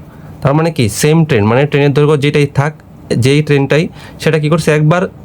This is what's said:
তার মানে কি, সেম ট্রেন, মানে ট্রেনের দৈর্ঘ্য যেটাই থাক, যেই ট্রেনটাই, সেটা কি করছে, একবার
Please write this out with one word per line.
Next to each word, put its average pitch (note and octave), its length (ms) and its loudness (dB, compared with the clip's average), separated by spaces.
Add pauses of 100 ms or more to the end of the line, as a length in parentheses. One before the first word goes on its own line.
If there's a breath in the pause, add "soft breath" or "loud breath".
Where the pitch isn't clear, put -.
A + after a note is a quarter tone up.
(420 loud breath)
তার C3+ 160 0
মানে E3 200 0
কি, B2+ 80 0 (160)
সেম D3+ 240 2
ট্রেন, A#2 240 0
মানে B2 120 2 (100)
ট্রেনের C#3+ 240 2
দৈর্ঘ্য D3 280 2
যেটাই D3 240 0 (120)
থাক, D3+ 140 -2 (520)
যেই C#3+ 220 2
ট্রেনটাই, C#3+ 360 2 (400 loud breath)
সেটা D#3+ 160 0
কি D3+ 140 -2
করছে, E3 240 0
একবার D#3 240 2 (240)